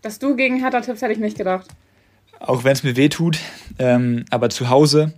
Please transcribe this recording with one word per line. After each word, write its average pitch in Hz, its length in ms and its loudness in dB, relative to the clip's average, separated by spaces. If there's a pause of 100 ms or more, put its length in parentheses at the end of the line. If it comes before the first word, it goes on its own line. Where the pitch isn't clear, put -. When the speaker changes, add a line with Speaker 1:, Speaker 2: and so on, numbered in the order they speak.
Speaker 1:
dass 214 180 -12
du 269 160 0
gegen 254 240 0
Hertha 254 220 -2
tippst, 247 200 -8
hätte 220 120 -2
ich 214 60 -6
nicht 214 180 -4
gedacht. 185 300 -4 (720)
Speaker 2:
Auch 123 240 -2
wenn's 135 200 2
mir 127 120 0
weh 139 140 4
tut, 165 300 -2 (400)
ähm, 123 500 2
aber 117 200 0
zu 120 200 -4
Hause 151 480 4